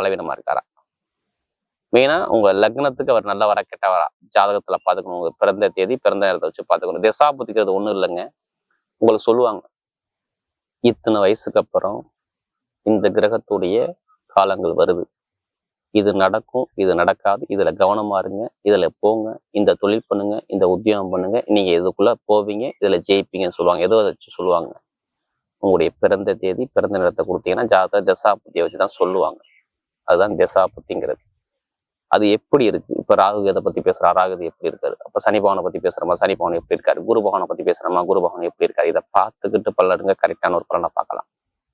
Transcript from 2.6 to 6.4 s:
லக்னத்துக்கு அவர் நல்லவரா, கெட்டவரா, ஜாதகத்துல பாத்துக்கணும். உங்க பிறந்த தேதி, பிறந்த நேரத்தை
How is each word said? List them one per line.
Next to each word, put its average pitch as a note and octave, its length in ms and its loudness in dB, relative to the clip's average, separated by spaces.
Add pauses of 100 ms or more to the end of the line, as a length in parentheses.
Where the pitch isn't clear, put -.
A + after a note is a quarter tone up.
லக்னத்துக்கு C3 500 0
அவர் G#2+ 160 2
நல்லவரா, G2+ 420 0
கெட்டவரா, F2+ 340 0 (300)
ஜாதகத்துல G2 500 2
பாத்துக்கணும். F#2 360 -2
உங்க E2+ 100 -4 (100)
பிறந்த G2+ 360 2
தேதி, F#2+ 260 0
பிறந்த G2+ 240 0
நேரத்தை E2+ 220 -2